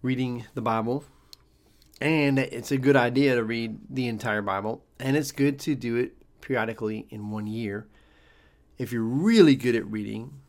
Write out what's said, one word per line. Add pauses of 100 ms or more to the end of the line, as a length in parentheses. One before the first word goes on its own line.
reading
the
Bible, (960)
and
it's
a
good
idea
to
read (100)
the
entire
Bible, (160)
and
it's
good
to
do
it (300)
periodically
in
one
year. (920)
If
you're
really
good
at
reading